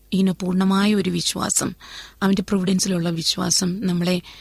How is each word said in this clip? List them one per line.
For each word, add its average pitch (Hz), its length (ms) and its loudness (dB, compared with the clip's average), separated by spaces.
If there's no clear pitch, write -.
ഇതിന് 190 180 4
പൂർണ്ണമായ 190 640 2
ഒരു 190 160 0
വിശ്വാസം, - 640 -2
അവന്റെ 196 180 4
പ്രൊവിഡൻസിലുള്ള 185 680 0
വിശ്വാസം 180 800 -2
നമ്മളെ 175 340 0